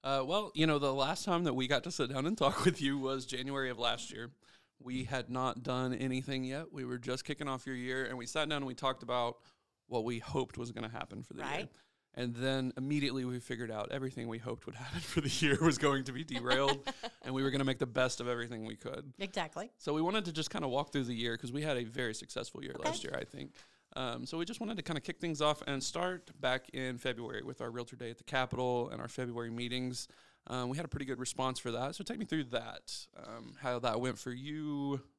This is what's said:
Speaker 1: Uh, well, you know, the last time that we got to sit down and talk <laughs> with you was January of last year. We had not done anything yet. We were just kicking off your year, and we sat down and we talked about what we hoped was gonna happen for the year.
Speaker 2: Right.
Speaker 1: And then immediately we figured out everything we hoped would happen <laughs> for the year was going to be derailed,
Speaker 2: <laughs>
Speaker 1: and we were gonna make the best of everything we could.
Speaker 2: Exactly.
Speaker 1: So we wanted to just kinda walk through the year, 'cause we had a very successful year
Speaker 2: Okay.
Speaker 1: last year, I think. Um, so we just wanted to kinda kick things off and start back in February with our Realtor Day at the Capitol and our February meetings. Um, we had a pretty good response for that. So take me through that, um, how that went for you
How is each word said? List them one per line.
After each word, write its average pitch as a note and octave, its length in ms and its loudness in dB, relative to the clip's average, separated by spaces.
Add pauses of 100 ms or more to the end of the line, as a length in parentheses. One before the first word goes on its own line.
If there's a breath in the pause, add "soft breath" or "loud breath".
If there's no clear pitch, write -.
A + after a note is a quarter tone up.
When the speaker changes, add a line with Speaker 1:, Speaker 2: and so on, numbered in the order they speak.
Speaker 1:
Uh, C3+ 200 4
well, F#3+ 300 0
you D#3 140 6
know, D3 100 6
the C#3 160 4
last C#3 320 2
time F3 200 4
that C3 100 4
we B2+ 120 2
got C#3+ 180 4
to F3+ 60 -4
sit C3+ 220 0
down C#3 140 0
and A3 100 0
talk - 280 4
<laughs> - 0 -
with F3 140 6
you C#3 200 2
was C3 260 0
January C3 460 -2
of A2+ 80 -6
last A#2 340 0
year. A#2 160 -6 (500 soft breath)
We B2+ 260 -4
had B2 260 -2
not B2+ 320 0
done B2+ 320 2
anything C3 480 0
yet. C#3 280 -6
We C3 140 -6
were B2 140 -4
just B2+ 260 -2
kicking C#3+ 220 -4
off C3 180 -2
your C3 100 -4
year, B2+ 300 -2
and B2 100 -4
we A#2+ 120 -6
sat D3+ 200 2
down D3+ 100 0
and C#3 100 -2
we B2 80 -4
talked C3 260 0
about A#2+ 360 2 (500 soft breath)
what A2+ 160 2
we A#2 160 2
hoped - 360 0
was A#2+ 160 -4
gonna - 160 -4
happen - 360 -8
for - 100 -14
the - 80 -10
year. C3+ 100 -4
Speaker 2:
Right. D3+ 180 -4 (440 soft breath)
Speaker 1:
And B2 220 -2
then C3 420 0
immediately C3+ 480 2
we B2 140 -2
figured A#2 320 -6
out G#2+ 200 -2
everything C3 360 -4
we A2+ 100 -4
hoped A2+ 300 -6
would - 80 -10
happen C3 240 -6
<laughs> - 20 -4
for - 200 2
the C#3 80 0
year C#3 320 6
was D#3+ 180 8
going C#3 240 6
to C3+ 80 -4
be C3+ 120 -4
derailed, C3 640 2 (180)
Speaker 2:
<laughs> - 200 -12
Speaker 1:
and C3 80 -2
we C3 80 2
were C#3 80 4
gonna C#3 160 2
make C3 140 4
the C3 80 2
best B2+ 340 2
of A#2+ 60 -2
everything A#2 380 -2
we A2 100 -6
could. C3+ 420 -8
Speaker 2:
Exactly. F#3+ 640 -4
Speaker 1:
So D3+ 160 0
we D#3 80 4
wanted G3 220 2
to E3+ 60 -2
just D#3 200 -2
kinda D3+ 160 -2
walk C3+ 240 0
through C3+ 140 2
the A#2+ 100 -2
year, A#2 220 0
'cause A#2+ 140 -6
we D3 120 -2
had D3+ 140 2
a A#2+ 60 0
very A#2 300 -2
successful - 500 -6
year - 120 -6
Speaker 2:
Okay. - 120 -2
Speaker 1:
last C4 160 0
year, - 160 -4
I B2 40 -4
think. - 320 -10 (400 loud breath)
Um, B2 320 -4
so E3 100 -6
we E3+ 80 0
just A3 140 -8
wanted A3 180 -4
to F3 60 -6
kinda D#3 180 -2
kick - 180 -6
things D#3 220 0
off D3+ 240 6
and C3+ 180 -2
start F3+ 460 -2 (100)
back C3 300 2
in B2+ 300 -4
February A#2+ 420 -2
with B2+ 200 -8
our A#2+ 100 -2
Realtor A#2+ 240 -6
Day B2 160 -8
at - 80 -12
the - 60 -20
Capitol B2 640 2
and A2+ 120 -6
our A#2+ 60 -4
February A#2+ 420 -4
meetings. B2 580 -2 (420 loud breath)
Um, B2 200 0
we C#3 80 -2
had E3+ 80 -2
a - 20 -10
pretty C#3 160 -4
good C3 160 -2
response C3 400 0
for A#2+ 120 -2
that. B2+ 220 -2
So - 120 -10
take A3+ 140 -4
me G#3+ 40 -2
through D#3+ 220 0
that, A#2 600 -4 (120)
um, A#2 420 -12
how B2 200 0
that A#2 200 4
went B2+ 180 0
for B2+ 140 -6
you C#3 720 -2 (160)